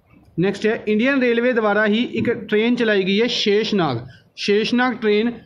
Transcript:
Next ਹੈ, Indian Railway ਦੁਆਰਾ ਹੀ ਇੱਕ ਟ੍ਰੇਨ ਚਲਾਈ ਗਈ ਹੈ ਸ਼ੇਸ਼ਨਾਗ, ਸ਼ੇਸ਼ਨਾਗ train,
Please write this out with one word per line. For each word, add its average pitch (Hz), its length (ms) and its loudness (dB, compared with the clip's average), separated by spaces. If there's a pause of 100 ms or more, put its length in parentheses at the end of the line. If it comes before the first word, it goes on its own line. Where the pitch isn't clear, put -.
(400)
Next 196 280 0
ਹੈ, - 200 -2
Indian 247 340 2
Railway 240 320 2
ਦੁਆਰਾ 214 320 2
ਹੀ 214 180 2
ਇੱਕ - 280 -4
ਟ੍ਰੇਨ 220 440 0
ਚਲਾਈ 214 280 0
ਗਈ 196 180 0
ਹੈ 247 60 2
ਸ਼ੇਸ਼ਨਾਗ, 208 720 0 (380)
ਸ਼ੇਸ਼ਨਾਗ 233 580 0
train, 214 380 0 (140)